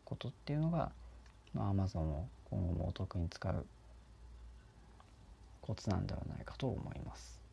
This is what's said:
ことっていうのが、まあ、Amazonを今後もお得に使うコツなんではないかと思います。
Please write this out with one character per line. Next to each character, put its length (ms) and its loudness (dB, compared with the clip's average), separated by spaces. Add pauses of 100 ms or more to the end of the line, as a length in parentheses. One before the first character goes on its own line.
こ 120 -4
と 120 -4
っ 40 -2
て 200 -4
い 40 4
う 40 4
の 100 6
が、 200 4 (640)
ま 140 4
あ、 40 6
Amazon 280 6
を 280 2 (220)
今 160 4
後 60 4
も 160 4
お 40 2
得 260 -2
に 100 4
使 200 -2
う 180 2 (2000)
コ 120 0
ツ 140 -2
な 80 6
ん 100 4
で 80 0
は 140 -2
な 120 -4
い 40 -8
か 120 -8
と 120 0
思 260 -2
い 60 -6
ま 160 -6
す。 240 -14 (120)